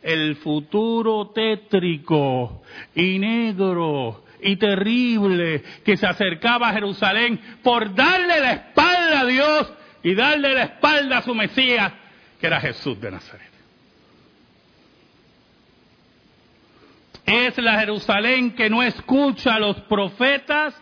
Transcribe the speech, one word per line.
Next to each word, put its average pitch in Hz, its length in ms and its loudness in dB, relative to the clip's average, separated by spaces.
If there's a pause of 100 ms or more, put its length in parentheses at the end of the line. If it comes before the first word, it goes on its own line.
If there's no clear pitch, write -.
el 156 320 -2
futuro 214 960 -2
tétrico 165 1300 -2 (320)
y 185 240 0
negro 185 1040 -2 (180)
y 196 140 2
terrible 202 1080 0 (200)
que 196 140 2
se 208 100 0
acercaba 214 640 0
a 196 40 -2
Jerusalén 208 680 -2 (240)
por 226 300 0
darle 339 460 2
la 254 140 2
espalda 330 680 2
a 254 40 2
Dios 285 480 2 (300)
y 180 120 2
darle 277 380 2
la 254 100 2
espalda 285 540 0
a 233 40 0
su 247 140 -4
Mesías, 220 560 0 (480)
que 170 80 -2
era 160 140 0
Jesús 123 400 -6
de 107 100 -10
Nazaret. - 380 -18 (3750)
Es 240 320 0
la 226 220 2
Jerusalén 220 720 0
que 220 180 0
no 226 120 2
escucha 254 760 0
a 220 40 0
los 208 220 -2
profetas 269 1000 -2